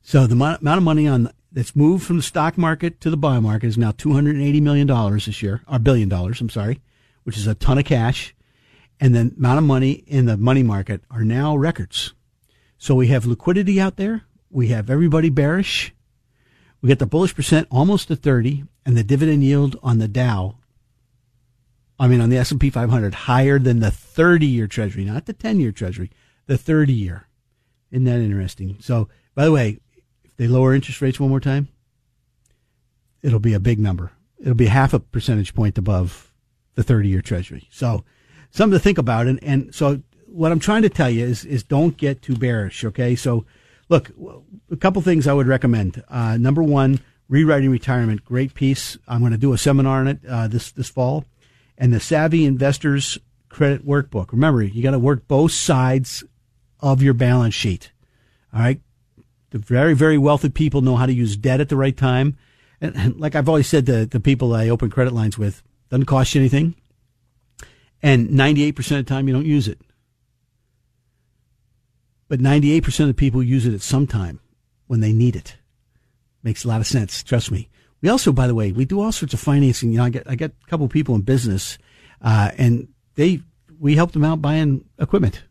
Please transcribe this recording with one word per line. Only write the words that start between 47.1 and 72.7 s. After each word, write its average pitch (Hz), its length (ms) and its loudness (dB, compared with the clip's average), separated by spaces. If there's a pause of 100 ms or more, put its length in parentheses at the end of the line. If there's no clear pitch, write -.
Rewriting 139 420 2
Retirement, 120 540 -2
great 131 300 -4
piece. - 420 -2 (100)
I'm 120 160 -2
gonna 117 140 2
do 131 160 2
a 117 60 0
seminar 135 420 2
on 131 80 0
it, 139 180 -6
uh, 117 220 -4
this, 117 240 -6
this 127 160 -10
fall. 135 380 -4 (500)
And 127 160 2
the 113 80 2
Savvy 160 460 2
Investors 139 720 0 (320)
Credit 139 360 -2
Workbook. 139 460 -4
Remember, 127 300 2
you 104 200 -4
gotta 131 160 0
work 131 300 0
both 147 240 2
sides 131 720 -2 (560)
of 135 220 2
your 135 120 4
balance 123 400 2
sheet. - 360 -6 (640)
All 113 60 -2
right? 127 200 0 (680)
The 120 80 -8
very, 135 360 2
very 151 240 4
wealthy 143 300 2
people 143 320 -2
know 127 160 2
how 127 100 2
to 131 60 0
use 113 240 -2
debt 127 240 0
at 147 80 -2
the 143 80 -2
right 135 200 0
time. 135 400 0 (440)
And, 147 160 -6
and 117 240 -2
like 151 140 -4
I've 143 140 0
always 151 180 2
said 143 200 2
to 113 200 0
the 120 140 -4
people 123 340 0
I 113 140 0
open 117 220 0
credit 127 220 -2
lines 110 240 -2
with, 101 260 -6 (280)
doesn't 131 160 0
cost 131 280 0
you 143 60 2
anything. 139 360 0 (1200)
And 131 300 4
ninety-eight 147 460 2
percent 139 240 -4
of 123 60 -6
the - 60 -20
time, 135 140 -2
you 131 80 0
don't 139 100 -2
use 147 220 0
it. 104 140 -8 (2500)
But 127 120 -2
ninety-eight 147 440 4